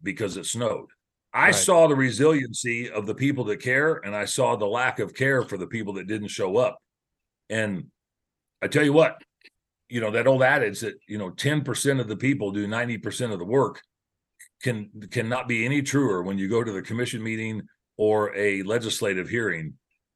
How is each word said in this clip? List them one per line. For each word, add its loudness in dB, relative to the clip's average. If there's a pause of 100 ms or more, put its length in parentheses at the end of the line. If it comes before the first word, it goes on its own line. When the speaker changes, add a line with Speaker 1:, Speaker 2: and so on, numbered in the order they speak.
Speaker 1:
because -6
it -10
snowed. -4 (460)
I 4
Speaker 2:
Right. 6
Speaker 1:
saw 6
the 4
resiliency 0
of -4
the -4
people 0
that -4
care, 2
and -8
I -2
saw 2
the -2
lack 0
of -4
care 2
for -6
the -6
people -6
that -8
didn't -6
show -2
up. 2 (720)
And -4 (720)
I -4
tell 4
you 4
what, 6 (680)
you -4
know, -2
that 2
old 6
adage 2
that, -6 (140)
you -8
know, -6
ten -2
percent 0
of -2
the -4
people 0
do -4
ninety -4
percent -6
of -6
the -8
work 2 (800)
can, -4 (220)
cannot -2
be 0
any 2
truer 2
when -2
you -2
go 2
to -4
the -4
commission -4
meeting -4 (360)
or 2
a 2
legislative -2
hearing, -2 (420)